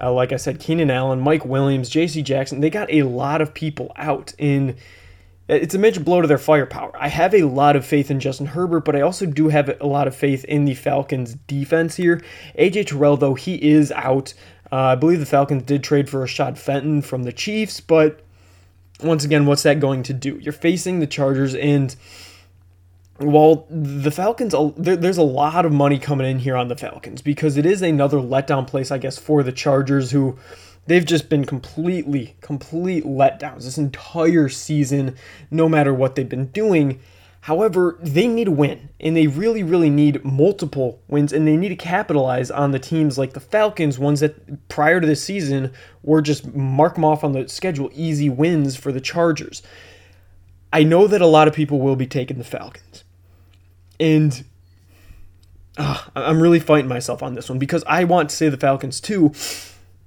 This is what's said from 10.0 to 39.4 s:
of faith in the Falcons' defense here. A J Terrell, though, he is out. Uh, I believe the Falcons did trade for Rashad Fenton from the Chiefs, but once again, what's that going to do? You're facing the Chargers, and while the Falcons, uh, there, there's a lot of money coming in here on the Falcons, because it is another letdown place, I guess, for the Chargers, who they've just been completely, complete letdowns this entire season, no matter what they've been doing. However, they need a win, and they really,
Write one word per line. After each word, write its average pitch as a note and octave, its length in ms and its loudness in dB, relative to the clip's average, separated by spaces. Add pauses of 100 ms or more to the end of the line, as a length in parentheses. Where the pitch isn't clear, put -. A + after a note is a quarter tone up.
of C3 80 -6
faith C3+ 300 -2
in D3 180 0
the C3+ 120 0
Falcons' C3 580 -4
defense D#3 640 -4
here. E3+ 260 2 (320)
A F3 140 4
J G3 160 -2
Terrell, D3 320 2
though, C#3 180 0
he F3+ 200 -6
is D3+ 360 4
out. C3 420 -2 (380)
Uh, C3+ 60 -2
I C3 180 2
believe E3 240 2
the C#3+ 60 -4
Falcons C#3 380 0
did C#3 200 -2
trade C#3+ 260 0
for C3+ 140 -4
Rashad C3 340 -6
Fenton C#3+ 440 -2
from B2+ 220 -8
the A#2+ 100 -8
Chiefs, G#3+ 480 -6
but D#3 400 2 (840)
once D#3 220 0
again, D3 200 4
what's C#3+ 180 2
that D3+ 180 4
going C3+ 220 0
to C3+ 100 -6
do? C3 280 -6
You're D3 120 -8
facing F3 480 -2
the D3 60 -2
Chargers, C3+ 460 0
and C#3 400 0 (1200)
while D3+ 520 4
the C#3+ 400 -4
Falcons, G#3 440 -2
uh, D3 240 0
there, F3+ 180 0
there's F3 220 0
a E3+ 60 4
lot D3+ 420 0
of D#3+ 60 2
money C#3+ 280 2
coming C3+ 260 -4
in C3 140 -2
here B2+ 160 -2
on B2 140 -2
the A#2+ 80 -6
Falcons, - 440 -14
because D3 360 -2
it D3 80 2
is F#3 160 2
another C#3+ 360 2
letdown C3+ 480 0
place, C3 240 -4
I C#3 80 -4
guess, B2+ 220 -8
for D3+ 240 2
the B2+ 80 -2
Chargers, C3+ 600 0
who C3+ 280 0 (480)
they've E3+ 180 4
just E3 240 -2
been C#3+ 160 2
completely, D3 960 -6
complete E3 640 -6
letdowns C#3 600 -2
this C3 120 -10
entire D#3+ 720 0
season, C#3 680 -2 (340)
no D#3+ 180 2
matter D3 240 2
what C3 220 0
they've C3 120 -4
been C3 200 -6
doing. D#3 520 0 (420)
However, F3+ 600 0
they E3+ 260 0
need A#3 200 0
a F#3 40 0
win, C#3+ 380 -2 (100)
and D#3+ 160 -2
they D#3 120 4
really, G#3 340 -2